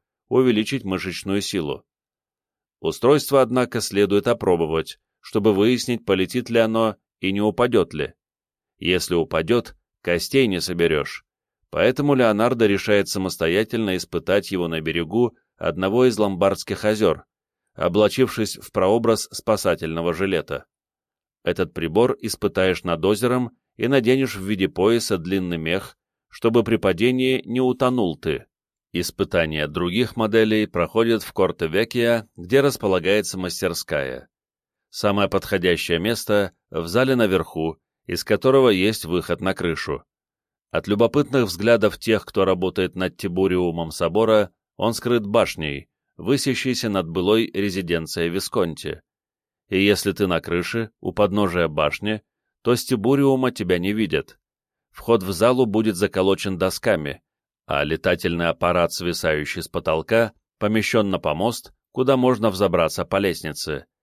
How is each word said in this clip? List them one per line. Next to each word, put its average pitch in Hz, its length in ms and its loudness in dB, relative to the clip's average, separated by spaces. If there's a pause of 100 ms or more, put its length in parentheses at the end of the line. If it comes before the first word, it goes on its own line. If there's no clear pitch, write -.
(280)
увеличить 123 560 2
мышечную 95 580 -4
силу. 78 440 -6 (960)
Устройство, 135 600 2
однако, 123 400 0
следует 101 460 0
опробовать, 82 720 0 (220)
чтобы 107 320 2
выяснить, 117 520 0
полетит 95 440 -2
ли 117 100 2
оно 113 360 2 (240)
и 95 120 -2
не 101 100 -2
упадет 107 520 2
ли. 73 200 -8 (640)
Если 87 380 0
упадет, 82 600 -2 (260)
костей 90 460 0
не 92 140 -2
соберешь. 82 640 -2 (460)
Поэтому 127 440 2
Леонардо 117 520 2
решает 101 420 2
самостоятельно 95 880 -2
испытать - 540 -2
его 87 160 -2
на 80 140 -4
берегу 85 540 -2 (220)
одного 95 480 0
из 117 120 2
Ломбардских 98 680 0
озёр – 107 400 2 (540)
облачившись 104 800 0
в - 140 -20
прообраз 110 600 2
спасательного 85 800 -2
жилета. 82 520 -4 (800)
Этот 87 300 -2
прибор 98 460 0
испытаешь 95 640 -2
над 85 220 -4
озером 120 460 0 (260)
и 110 100 -2
наденешь 131 480 2
в 95 100 -10
виде 95 220 0
пояса 107 500 2
длинный 90 400 -2
мех, 80 400 -4 (300)
чтобы 117 360 0
при 113 120 0
падении 127 680 0
не 123 160 -2
утонул 127 560 0
ты. 73 280 -4 (460)
Испытания 82 760 -2
других 90 500 -2
моделей 110 480 2
проходят 110 580 0
в - 80 -16
Корте-Векья, 110 1040 0
где 92 240 0
располагается 101 800 0
мастерская. 78 880 -4 (640)
Самое 101 400 0
подходящее 87 680 0
место — 104 520 -2 (200)
в 82 160 -4
зале 127 280 2
наверху, 85 640 0 (300)
из - 180 -6
которого 131 440 4
есть 101 360 2
выход 85 340 -2
на 92 140 -2
крышу. 82 500 -4 (680)
От - 160 -4
любопытных 123 580 2
взглядов 101 520 2
тех, 110 280 0
кто - 180 0
работает 92 520 0
над 92 200 -4
Тибуриумом 87 760 0
собора, 104 600 2 (240)
он 107 180 -2
скрыт 117 320 0
башней — 85 640 -2 (320)
высящейся 123 680 -2
над 95 200 -2
былой 98 440 2
резиденцией 87 760 -4
Висконти. 85 720 -4 (680)
И 95 120 2
если 101 300 2
ты 98 160 0
на 82 140 0
крыше, 90 580 -4
у 90 140 -6
подножия 92 540 2
башни, 80 540 -2 (400)
то 120 140 2
с - 80 -4
Тибуриума 131 680 2
тебя 92 260 -2
не 92 160 -2
видят. 85 440 -4 (540)
Вход 113 320 0
в 95 80 -4
залу 123 340 2
будет 107 300 0
заколочен 95 640 0
досками, 87 640 -2 (440)
а 73 200 0
летательный 85 640 0
аппарат, 87 420 0
свисающий 82 680 -4
с - 80 -10
потолка, 87 640 0 (240)
помещён 104 520 0
на 90 100 -2
помост, 85 520 -4 (200)
куда 131 260 2
можно 123 320 2
взобраться 90 560 0
по 95 120 -2
лестнице. 78 680 -4 (180)